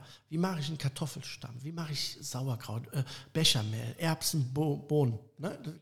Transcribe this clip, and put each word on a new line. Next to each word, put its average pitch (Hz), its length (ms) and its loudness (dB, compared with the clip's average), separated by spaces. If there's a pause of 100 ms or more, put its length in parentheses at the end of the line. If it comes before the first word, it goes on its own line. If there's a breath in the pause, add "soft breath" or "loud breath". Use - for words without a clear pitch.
(300 soft breath)
Wie 156 80 -4
mache 180 220 2
ich 139 80 -2
einen 156 120 -2
Kartoffelstamm? 135 840 -4
Wie 151 100 -6
mache 165 220 -4
ich - 280 -4
Sauerkraut? 127 720 -2
Äh, 139 100 2 (280 loud breath)
Bechamel, 113 680 4
Erbsen, 156 540 2
Bo-, 147 240 4
Bohnen. 143 420 4 (180)
Ne? 156 200 -6 (240)